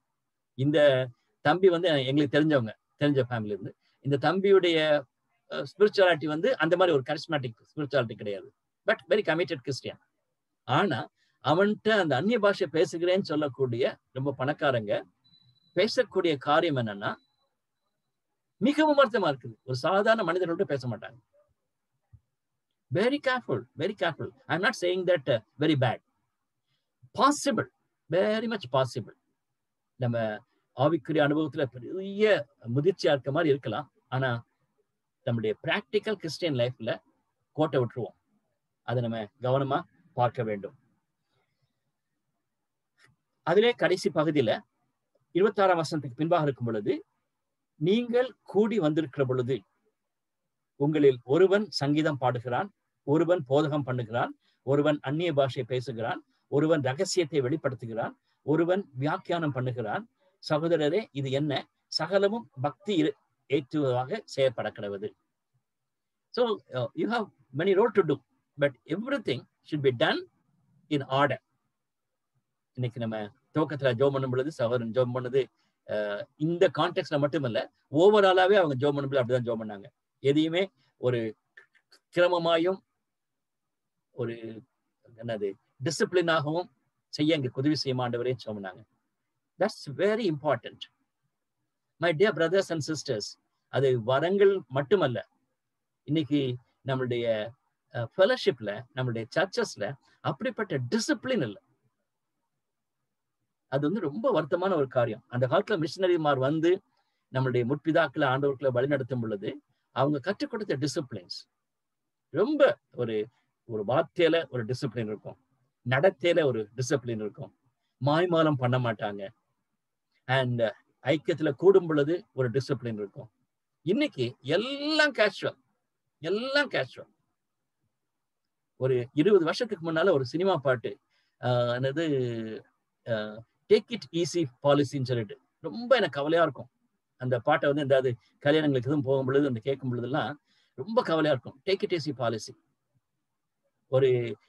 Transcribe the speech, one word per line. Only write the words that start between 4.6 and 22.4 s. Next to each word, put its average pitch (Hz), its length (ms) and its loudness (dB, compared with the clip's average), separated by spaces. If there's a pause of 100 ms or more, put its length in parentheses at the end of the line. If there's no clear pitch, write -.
அஹ், 156 140 -6
ஸ்பிரிச்சுவாலிட்டி 180 640 4
வந்து 160 320 0
அந்த 165 180 2
மாதிரி 175 220 6
ஒரு 131 100 -2
கரிஸ்மேட்டிக் 147 560 -4 (120)
ஸ்பிரிச்சுவாலிட்டி 131 380 -2
கிடையாது. 101 400 -10 (320)
But 220 120 2 (120)
very 220 120 4
committed 165 420 0
Christian. 123 360 -8 (640)
ஆனா 135 460 0 (340)
அவன்கிட்ட 196 460 2
அந்த 185 260 2
அந்நிய 202 240 0
பாஷை 196 320 2
பேசுகிறேன்னு 175 500 0
சொல்லக்கூடிய 143 800 -2 (120)
ரொம்ப 139 260 -4
பணக்காரங்க 127 680 -2 (720)
பேசக்கூடிய 185 600 0
காரியம் 151 380 2
என்னன்னா, 110 400 -4 (1400)
மிகவும் 294 400 2
வருத்தமா 220 340 4
இருக்குது. 127 320 -8
ஒரு 131 140 -6
சாதாரண 196 540 2
மனிதர்கள்ட்ட 175 320 -2
பேச 131 240 -4
மாட்டாங்க. 104 300 -10 (1800)